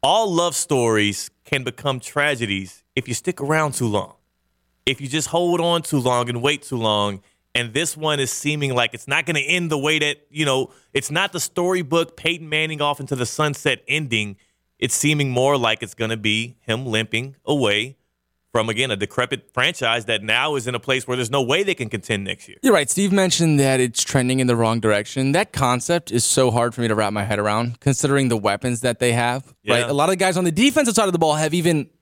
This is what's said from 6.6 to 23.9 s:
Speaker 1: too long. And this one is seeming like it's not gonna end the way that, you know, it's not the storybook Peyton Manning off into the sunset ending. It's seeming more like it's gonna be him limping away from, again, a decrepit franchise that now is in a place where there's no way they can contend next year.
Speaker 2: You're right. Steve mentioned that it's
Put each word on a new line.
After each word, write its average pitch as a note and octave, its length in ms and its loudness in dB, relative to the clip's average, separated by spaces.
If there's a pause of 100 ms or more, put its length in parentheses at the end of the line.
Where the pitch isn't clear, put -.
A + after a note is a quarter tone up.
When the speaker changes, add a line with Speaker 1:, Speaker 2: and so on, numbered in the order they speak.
Speaker 1:
too C3 140 -8
long. G#2 440 0 (320)
And A#2+ 200 -2
this D#3+ 240 -2
one D3+ 240 -2
is B2+ 100 -2
seeming D3 420 -4
like A#2+ 200 0
it's - 160 -16
not C#3+ 160 0
gonna D#3 140 -2
end E3 300 -2
the D3+ 80 0
way D3+ 220 0
that, D3 300 -2
you D3+ 160 -4
know, C3 260 0 (220)
it's D3 180 -2
not F#3+ 220 -2
the F3 80 -4
storybook E3+ 760 0
Peyton E3 320 -4
Manning D#3 340 -2
off D3 200 0
into C3+ 160 -4
the B2 80 0
sunset C#3+ 640 -2
ending. A2+ 480 -2 (400)
It's - 180 -2
seeming D3 360 2
more C3 260 4
like A2+ 260 0
it's G#2 120 -14
gonna A2+ 200 -4
be A2 460 -2
him A#2 240 -2
limping A2+ 500 -4 (100)
away B2 520 2 (540)
from, A2+ 160 2
again, A#2 220 -2
a G#2+ 60 0
decrepit G#2+ 580 -4
franchise B2 520 0
that G#2+ 180 -2
now B2+ 320 0
is A#2+ 100 -4
in B2 80 -4
a A#2+ 60 -4
place C3 280 -2
where B2 80 -2
there's B2 140 -2
no C#3 140 0
way C#3+ 180 0
they F#3+ 140 -2
can A#2 120 -6
contend G2+ 360 -4
next F#2+ 240 -8
year. - 160 -20
Speaker 2:
You're B3+ 100 6
right. D3 160 2
Steve G3 220 0
mentioned E3+ 480 4
that C3+ 200 4
it's B2+ 240 0